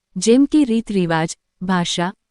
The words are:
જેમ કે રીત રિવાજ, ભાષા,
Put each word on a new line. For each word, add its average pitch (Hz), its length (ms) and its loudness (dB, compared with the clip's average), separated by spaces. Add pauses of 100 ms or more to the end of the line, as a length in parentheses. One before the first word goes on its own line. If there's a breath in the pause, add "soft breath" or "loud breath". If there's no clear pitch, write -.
(160)
જેમ 233 300 4
કે 302 180 2
રીત 226 280 -2
રિવાજ, 170 460 -2 (240)
ભાષા, 185 520 -4 (180)